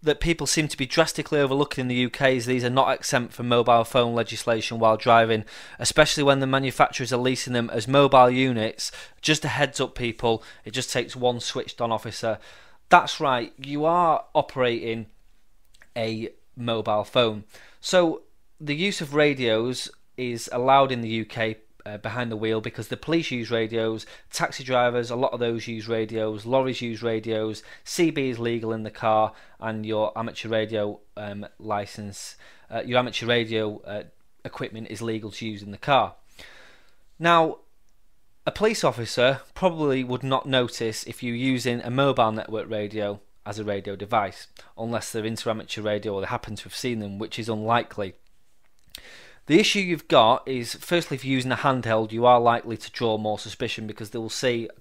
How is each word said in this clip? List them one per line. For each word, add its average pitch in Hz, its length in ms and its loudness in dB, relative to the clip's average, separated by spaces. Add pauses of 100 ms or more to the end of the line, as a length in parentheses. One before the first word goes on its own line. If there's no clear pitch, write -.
that 151 180 2
people 160 280 0
seem 156 200 0
to - 100 -8
be 131 100 -2
drastically 156 520 0
overlooking 139 440 2
in 127 60 -4
the 123 60 0
U 123 140 2
K 131 280 2
is 117 100 -2
these 127 160 0
are 123 80 0
not 131 200 4
exempt 123 420 -2
from 120 140 -6
mobile 120 360 6
phone 120 320 2
legislation 113 640 -2
while 110 180 6
driving, 113 480 6 (320)
especially 151 460 2
when 139 160 6
the 135 80 0
manufacturers 131 640 2
are 123 40 2
leasing 123 360 0
them 120 160 0
as 110 180 -4
mobile 135 440 8
units. 123 600 0 (300)
Just 151 240 0
a 147 40 -2
heads 139 300 -2
up, 127 140 -2
people, 117 480 -2 (220)
it 110 80 -14
just 127 200 -6
takes - 240 -4
one 123 240 0
switched - 400 -8
on 117 120 -2
officer. 110 480 -4 (500)
That's - 300 6
right, 127 360 0
you 143 300 -6
are 165 480 2
operating 117 720 -2 (920)
a 113 340 -4 (280)
mobile 110 460 0
phone. 110 400 2 (360)
So 175 440 2 (360)
the 147 160 -4
use 196 260 -2
of 139 120 -8
radios 127 800 2 (260)
is 120 340 -6
allowed 131 400 6
in 120 100 -2
the 113 80 -6
U 110 160 -2
K, 110 320 -4 (300)
uh, 104 100 -10
behind 117 340 -6
the 110 40 -4
wheel, 110 260 0
because 117 260 -8
the 123 100 -6
police 160 320 -2
use 117 220 -4
radios, 113 560 -2 (240)
taxi - 320 -4
drivers, 123 480 2
a 120 40 -4
lot 123 180 0
of 120 60 -6
those 117 280 -2
use 110 200 -8
radios, 110 560 -2
lorries 131 380 0
use 117 220 -8
radios, 110 580 -4 (220)
C - 260 0
B 143 200 -2
is 117 100 -6
legal 117 340 -2
in 113 80 -4
the 110 80 -8
car, 110 440 2 (260)
and 110 260 -6
your 107 320 0
amateur 113 320 -8
radio, 110 500 -2 (160)
um, 104 300 -10 (140)
license, 104 800 -8 (340)
uh, 113 120 -6
your 123 140 0
amateur 120 300 0
radio, 110 540 0
uh, 104 220 -10 (400)
equipment - 460 -10
is 104 120 -10
legal 113 280 -6
to 113 180 -10
use 104 140 -8
in 101 80 -12
the 98 80 -12
car. 123 380 2 (1040)
Now, 165 400 4 (880)
a 151 40 -2
police 214 320 0
officer 123 580 2 (120)
probably 151 500 0
would 123 200 -4
not 135 240 0
notice 120 560 -2
if - 180 -12
you're 120 140 -4
using 123 460 0
a 120 100 -6
mobile 127 400 4
network 110 360 -6
radio 104 520 -4 (260)
as 104 140 -8
a 107 40 -6
radio 101 320 -4
device, 101 520 -2 (280)
unless 117 360 -6
they're 110 120 -4
into 113 280 -4
amateur 110 320 -8
radio 104 320 -2
or 95 60 -4
they 92 60 -6
happen 113 280 -6
to - 80 -14
have - 120 -16
seen 123 220 -4
them, 101 220 -8
which 110 180 -8
is 110 100 -8
unlikely. 107 680 -2 (1300)
The 160 120 8
issue 208 200 2
you've 175 280 -2
got 127 400 6
is, 123 260 -6
firstly, - 400 -2
if 131 100 -8
you're 135 120 0
using 127 160 -2
a 120 60 0
handheld, 113 540 0
you 117 140 0
are 123 140 8
likely 117 380 2
to - 140 -16
draw 110 280 -2
more 107 180 -2
suspicion 110 480 -8
because 107 240 -10
they - 80 -8
will 113 100 -6
see 117 400 -2 (140)